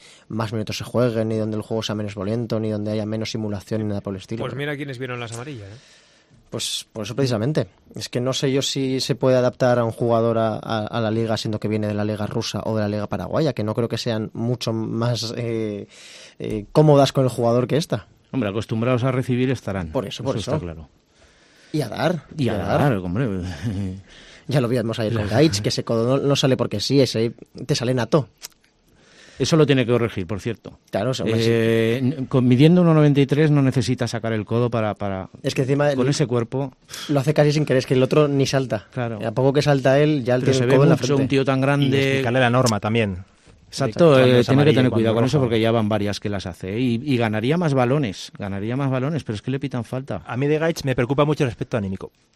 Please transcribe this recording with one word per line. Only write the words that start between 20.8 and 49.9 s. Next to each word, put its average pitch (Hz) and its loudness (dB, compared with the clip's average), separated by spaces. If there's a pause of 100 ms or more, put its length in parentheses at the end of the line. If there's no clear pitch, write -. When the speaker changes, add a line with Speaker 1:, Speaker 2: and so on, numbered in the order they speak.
Speaker 1:
Y 151 -2
a 117 -6
dar. 147 -2 (140)
Speaker 3:
Y 117 2
a 104 0
Speaker 1:
Y - -2
a - -2
Speaker 3:
dar, 117 0
Speaker 1:
dar. 143 4
Speaker 3:
hombre. 92 -2
<laughs> 95 -6 (480)
Speaker 1:
Ya 135 0
lo 120 -2
vimos 113 -2
ayer 113 -2
con 107 -2
Speaker 3:
Ya. 95 -4
Speaker 1:
Gaich, 131 4
que 113 -2
ese - -4
codo 120 0
no, 135 -2
no 143 2
sale 131 2
porque 107 -4
sí, 135 2
ese 117 0 (320)
te 147 0
sale 123 0
nato. 123 0 (1080)
Speaker 3:
Eso 139 2
lo 151 6
tiene 131 4
que 110 0
corregir, 110 0
por 98 -6
cierto. - -10 (120)
Speaker 1:
Claro, 110 -2
hombre, 110 -2
sí. 113 2
Speaker 3:
Eh, 113 2
n-, 135 -2
con, 127 2
midiendo 151 6
uno 165 6
noventa 151 6
y 139 4
tres 147 2
no 147 4
necesita 127 0
sacar 113 -4
el 107 -2
codo 117 0
para, 110 -2
para 98 -6 (140)
Speaker 1:
Es 135 -4
que 147 0
encima 143 2
Speaker 3:
con 127 2
Speaker 1:
el - 2
Speaker 3:
ese 143 0
cuerpo. 123 -4 (380)
Speaker 1:
lo 139 4
hace 139 0
casi 147 4
sin 151 0
querer, 131 2
es 127 -8
que - -2
el 131 4
otro 147 4
ni 139 2
salta. 123 -2
Speaker 3:
Claro. 117 -6
Speaker 1:
Y 113 -8
a 113 -4
poco 131 2
que 147 2
salta 139 4
él, 151 2
ya 123 2
él 127 0
Speaker 3:
Pero 139 2
Speaker 1:
tiene 131 2
Speaker 3:
se 127 2
Speaker 1:
el 123 2
Speaker 3:
ve 139 6
Speaker 1:
codo 139 6
en - 6
la 165 6
Speaker 3:
mucho 127 -2
Speaker 1:
frente. 139 2
Speaker 3:
un 135 0
tío 135 2
tan 135 0
grande. 143 2 (120)
Speaker 4:
Y - 2
explicarle 135 0
la 123 4
norma 120 2
también. 107 0 (440)
Speaker 3:
Exacto, 147 4
Speaker 4:
De 135 8
cuando 127 6
Speaker 3:
eh, 123 8
Speaker 4:
es 117 2
Speaker 3:
tiene - -
que - 2 (100)
Speaker 4:
amarillo, 143 6
Speaker 3:
tener 127 4
Speaker 4:
cuando 113 -2
Speaker 3:
cuidado 113 2
con 117 2
eso 131 0
Speaker 4:
rojo. 135 4
Speaker 3:
porque 113 0
ya 110 4
van 110 2
varias 104 -2
que 107 -6
las 98 -6
hace, 92 -8
¿eh? 113 -4
Y, 120 0
y 139 0
ganaría 113 0
más 139 0
balones, 127 -2
ganaría 101 -6
más 139 -2
balones, 131 -4
pero 110 -6
es 98 -10
que - -6
le 139 -4
pitan 127 -6
falta. 127 -8